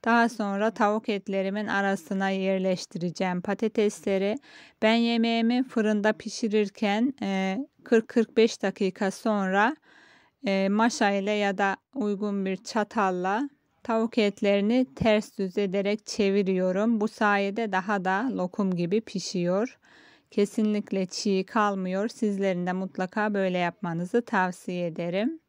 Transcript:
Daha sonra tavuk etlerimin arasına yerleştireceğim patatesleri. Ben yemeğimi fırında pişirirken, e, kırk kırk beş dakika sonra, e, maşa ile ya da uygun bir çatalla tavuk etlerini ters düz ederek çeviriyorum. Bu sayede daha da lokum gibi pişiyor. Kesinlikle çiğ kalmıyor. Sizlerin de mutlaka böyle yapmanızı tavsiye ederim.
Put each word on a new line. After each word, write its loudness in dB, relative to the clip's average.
Daha 4
sonra 0
tavuk 0
etlerimin -2
arasına 0
yerleştireceğim -2
patatesleri. 0
Ben 4
yemeğimi 2
fırında 2
pişirirken, -2
e, -2
kırk 2
kırk 0
beş 2
dakika -2
sonra, 0
e, 2
maşa 2
ile -2
ya 0
da 0
uygun -2
bir -2
çatalla -2
tavuk 0
etlerini 2
ters 2
düz -2
ederek -2
çeviriyorum. 2
Bu 0
sayede 0
daha 0
da 0
lokum -2
gibi 0
pişiyor. -2
Kesinlikle 0
çiğ 0
kalmıyor. 0
Sizlerin -2
de -2
mutlaka -4
böyle 0
yapmanızı -2
tavsiye -2
ederim. -4